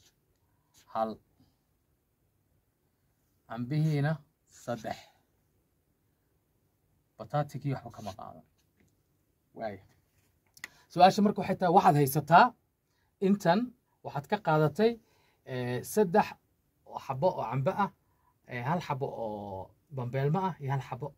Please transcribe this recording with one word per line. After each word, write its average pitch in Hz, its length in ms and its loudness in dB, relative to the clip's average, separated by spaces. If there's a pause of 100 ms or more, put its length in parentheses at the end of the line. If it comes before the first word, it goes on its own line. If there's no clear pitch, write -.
(920)
hal. 110 200 -4 (2500)
Cambihiina 147 640 0 (420)
saddex. 113 420 -8 (2250)
Bataatigii 147 540 -6
waxba - 160 -12
kama 101 220 -12
qaadan. - 320 -18 (1080)
Waaya. 107 280 -10 (1040)
Su-aasha 190 340 6
marka 208 180 2
waxay - 160 -4
tahay, 175 180 2
waxaad 190 220 6
haysataa 147 480 6 (760)
intan, 196 380 2 (440)
waxaad 135 240 -10
ka 208 100 0
qaadatay, 156 520 2 (580)
eh, 123 340 -4
saddex 202 440 2 (600)
xabo 135 420 -4
oo 135 160 -2
cambe 131 260 -2
ah, 190 200 -2 (580)
eh, 123 160 -10
hal 165 160 -4
xabo 135 260 -6 (100)
oo 101 540 -10 (200)
bambeelmo 135 480 -4
ah, 190 200 -4
iyo 135 140 -8
hal 135 100 -2
xabo 131 240 -12 (120)